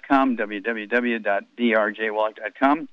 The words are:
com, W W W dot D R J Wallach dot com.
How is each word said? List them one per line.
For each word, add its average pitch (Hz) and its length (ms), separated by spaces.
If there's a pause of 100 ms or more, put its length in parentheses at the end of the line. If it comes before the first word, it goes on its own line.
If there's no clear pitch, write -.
com, 135 280
W 104 240
W 107 260
W 120 320
dot 104 240 (120)
D 120 200
R 107 160
J 110 180
Wallach 107 280
dot 107 220
com. 143 340